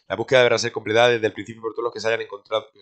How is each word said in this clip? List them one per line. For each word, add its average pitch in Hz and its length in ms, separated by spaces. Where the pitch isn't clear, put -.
La 95 80
búsqueda 127 240
deberá 120 180
ser 113 140
completada 113 380
desde 110 180
el 104 60
principio 110 280
por 110 120
todos 117 120
los 113 80
que 107 60
se 104 80
hayan 113 140
encontrado, 104 460